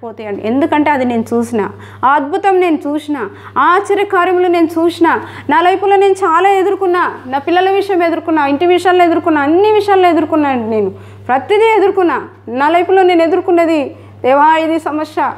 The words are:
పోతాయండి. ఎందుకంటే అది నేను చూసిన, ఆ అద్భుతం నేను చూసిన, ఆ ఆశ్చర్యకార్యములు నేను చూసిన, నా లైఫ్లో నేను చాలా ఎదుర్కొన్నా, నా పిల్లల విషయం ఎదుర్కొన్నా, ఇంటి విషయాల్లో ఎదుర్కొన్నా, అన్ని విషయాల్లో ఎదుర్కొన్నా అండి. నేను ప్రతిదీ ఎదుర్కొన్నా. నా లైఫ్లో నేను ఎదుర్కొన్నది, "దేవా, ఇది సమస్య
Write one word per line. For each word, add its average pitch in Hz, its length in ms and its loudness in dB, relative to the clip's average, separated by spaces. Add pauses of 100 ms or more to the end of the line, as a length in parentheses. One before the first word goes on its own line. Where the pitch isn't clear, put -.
పోతాయండి. 214 420 -10
ఎందుకంటే 294 460 0
అది 262 140 0
నేను 240 200 -2 (100)
చూసిన, 233 340 -2 (360)
ఆ 247 40 4
అద్భుతం 359 520 0
నేను 349 160 0
చూసిన, 294 400 -6 (420)
ఆ 262 40 2
ఆశ్చర్యకార్యములు 370 840 0
నేను 349 200 2
చూసిన, 330 540 0 (300)
నా 311 100 2
లైఫ్లో 392 360 2
నేను 392 160 4
చాలా 381 360 0
ఎదుర్కొన్నా, 381 680 0 (120)
నా 254 120 -4
పిల్లల 349 320 0
విషయం 392 320 0
ఎదుర్కొన్నా, 320 440 -2
ఇంటి 285 200 0
విషయాల్లో 359 380 2
ఎదుర్కొన్నా, 330 360 0
అన్ని 349 320 2
విషయాల్లో 392 360 2
ఎదుర్కొన్నా 311 420 0
అండి. 233 200 -4
నేను 208 200 -2 (380)
ప్రతిదీ 415 500 2
ఎదుర్కొన్నా. 359 440 0 (260)
నా 262 200 -2
లైఫ్లో 349 340 2
నేను 359 200 4
ఎదుర్కొన్నది, 330 760 0 (260)
"దేవా, 285 340 4
ఇది 320 220 -2
సమస్య 311 600 -6